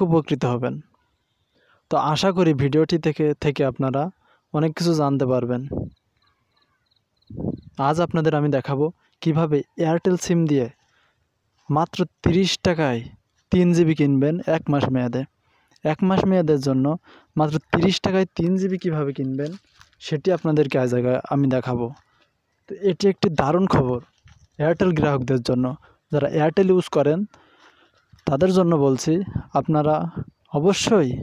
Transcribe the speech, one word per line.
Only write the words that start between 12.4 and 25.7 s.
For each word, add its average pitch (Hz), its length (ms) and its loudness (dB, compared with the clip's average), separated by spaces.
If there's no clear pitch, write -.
টাকায় 156 340 0
তিন 180 140 6
জিবি 160 240 4
কিনবেন 143 340 2
এক 160 60 -6
মাস 139 120 0
মেয়াদে। 123 280 -2
এক 151 60 -8
মাস 190 120 2
মেয়াদের 156 360 2
জন্য 135 200 0
মাত্র 151 160 0
তিরিশ 175 240 2
টাকায় 190 200 0
তিন 170 120 0
জিবি 190 220 -2
কীভাবে 151 360 -4
কিনবেন 135 340 -6
সেটি 151 300 -4
আপনাদেরকে 151 480 0
আজ 123 140 -2
আগে 123 160 0
আমি 139 200 2
দেখাবো। 123 320 -4
তো - 60 -14
এটি 175 220 -2
একটি 208 160 -2
দারুণ 156 240 2
খবর 127 260 0
Airtel 170 340 2
গ্রাহকদের 135 500 0
জন্য। 127 180 0